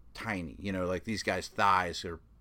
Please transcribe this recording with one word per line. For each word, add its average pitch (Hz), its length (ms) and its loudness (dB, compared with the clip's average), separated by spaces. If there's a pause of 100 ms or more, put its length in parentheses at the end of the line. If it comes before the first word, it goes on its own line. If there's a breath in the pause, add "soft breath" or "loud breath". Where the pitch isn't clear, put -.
(140)
tiny. 92 460 -6
You 98 140 -4
know, 92 120 0
like, 90 200 -2
these 107 180 -2
guys' 92 240 0
thighs 92 560 2
are 85 160 -8 (220)